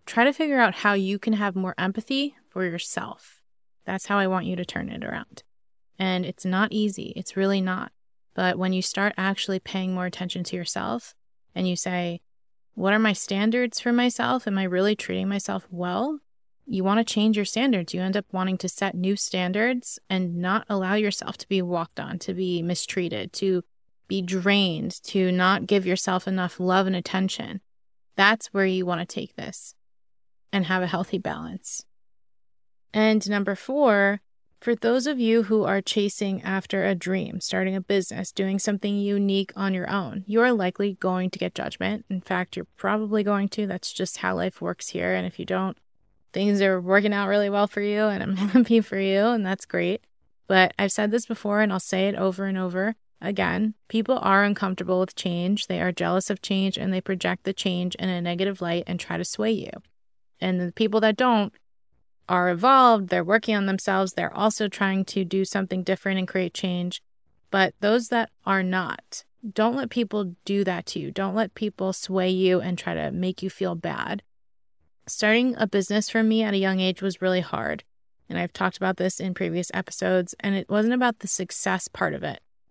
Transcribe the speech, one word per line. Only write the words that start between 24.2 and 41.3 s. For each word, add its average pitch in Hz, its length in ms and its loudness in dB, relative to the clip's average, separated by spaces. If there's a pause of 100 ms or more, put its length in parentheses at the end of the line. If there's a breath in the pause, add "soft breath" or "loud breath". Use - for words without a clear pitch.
drained, 185 840 0
to 185 280 2
not 185 360 4
give 196 180 2
yourself 185 420 0
enough 185 320 -2
love 185 280 2
and 190 80 0
attention. 190 640 -4 (540)
That's 208 320 4
where 196 180 0
you 185 200 0
want 175 160 -2
to 175 40 -6
take - 300 -10
this - 400 -12 (760)
and 190 140 2
have 185 180 0
a 175 40 -2
healthy 185 300 -2
balance. 160 680 -8 (1080)
And 214 360 4
number 202 260 0
four, 208 640 2 (380)
for 240 160 0
those 240 320 0
of 277 120 -2
you 226 240 4
who 214 200 2
are 196 180 0
chasing 202 600 -2
after 190 420 -2
a 196 120 2
dream, 185 440 -4
starting 190 360 -2
a 185 60 -4
business, 190 500 -2
doing 190 280 0
something 202 380 -2
unique 202 580 0
on 190 180 0
your 180 160 -4
own, 190 380 -4
you 220 140 2
are 254 100 6
likely 196 440 0
going 185 340 0
to - 100 -12